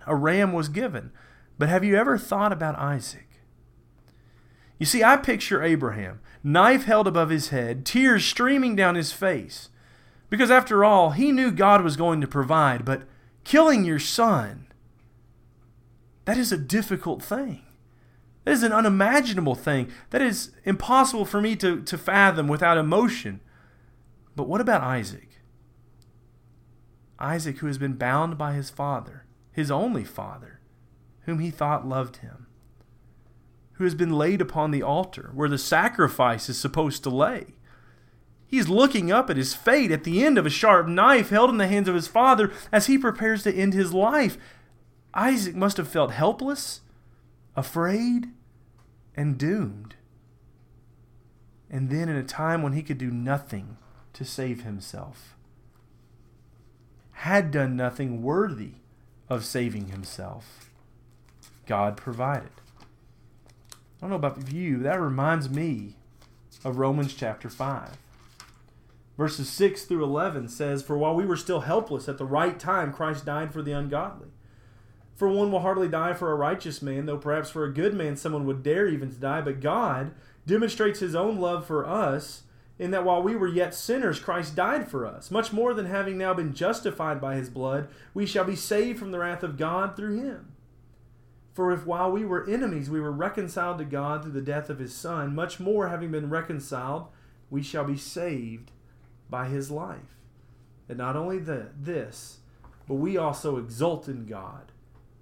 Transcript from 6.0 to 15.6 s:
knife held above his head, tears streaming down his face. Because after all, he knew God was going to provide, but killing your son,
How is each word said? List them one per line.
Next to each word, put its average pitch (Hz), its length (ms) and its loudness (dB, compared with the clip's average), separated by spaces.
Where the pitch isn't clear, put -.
knife 196 420 6
held 214 220 4
above 165 220 2
his 156 200 0
head, 127 360 -4
tears 240 400 4
streaming 254 500 2
down 185 200 4
his 160 180 -2
face. - 560 -4
Because 233 200 4
after 240 340 8
all, 190 260 8
he 262 220 4
knew 254 180 4
God 196 320 8
was 151 140 2
going 160 260 2
to 131 40 0
provide, 135 600 2
but 135 160 0
killing 285 400 8
your 156 140 2
son, 147 680 0